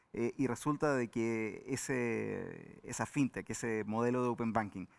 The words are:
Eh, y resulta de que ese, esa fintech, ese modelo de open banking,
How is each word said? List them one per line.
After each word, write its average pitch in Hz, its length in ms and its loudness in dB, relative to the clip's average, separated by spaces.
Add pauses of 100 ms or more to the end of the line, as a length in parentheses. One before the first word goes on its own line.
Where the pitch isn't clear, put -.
(140)
Eh, 117 240 0
y 131 100 2
resulta 143 480 2
de 120 140 2
que 113 580 0
ese, 107 1160 -2
esa - 220 -2
fintech, 120 440 0
ese 110 360 0
modelo 120 380 2
de 123 60 2
open 113 240 0
banking, 101 320 0 (140)